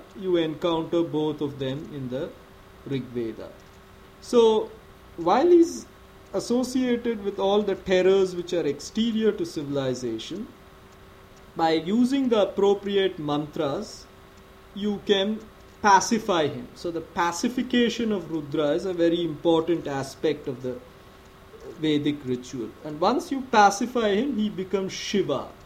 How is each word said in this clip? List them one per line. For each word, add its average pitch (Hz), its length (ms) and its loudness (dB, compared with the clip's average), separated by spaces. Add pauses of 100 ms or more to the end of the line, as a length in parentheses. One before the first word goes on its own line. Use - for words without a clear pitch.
(180)
you 185 200 0
encounter 165 680 0
both 151 380 -2
of 135 180 -4
them 135 340 -6
in 135 160 -8
the 143 200 -6 (560)
Rig 135 180 -4
Veda. 117 460 -8 (720)
So 226 480 4 (480)
while 196 300 4
he's 330 380 6 (480)
associated 240 880 0
with 196 160 -4
all 196 220 2
the 196 140 -2
terrors 185 600 2
which 175 180 -6
are 170 120 0
exterior 220 680 0
to 180 120 -4
civilization, 135 1000 -4 (1080)
by 165 160 2
using 240 580 2
the 214 140 6
appropriate 196 760 2
mantras, 147 840 -4 (680)
you 202 320 -4
can 202 340 2 (420)
pacify 196 640 4
him. 123 280 -8
So 175 160 -8
the 165 100 -6
pacification 220 1120 0
of 165 180 -6
Rudra 147 380 -2
is 175 160 0
a 185 80 -4
very 170 320 2
important 160 600 0
aspect 143 600 -4
of 127 160 -8
the 127 140 -6 (1040)
Vedic 147 420 0
ritual. 123 460 -6 (160)
And 151 160 -10
once 247 300 0
you 269 100 -4 (100)
pacify 208 640 4
him, 247 220 0
he 214 120 0
becomes 190 440 -4
Shiva. 147 560 -2 (160)